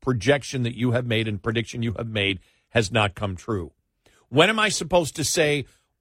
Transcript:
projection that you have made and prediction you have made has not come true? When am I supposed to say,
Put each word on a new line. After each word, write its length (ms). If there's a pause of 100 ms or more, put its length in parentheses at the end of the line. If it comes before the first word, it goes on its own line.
projection 640
that 120
you 160
have 140
made 240
and 120
prediction 400
you 120
have 160
made 300 (300)
has 220
not 240
come 220
true? 340 (580)
When 200
am 100
I 100
supposed 480
to 60
say, 420 (360)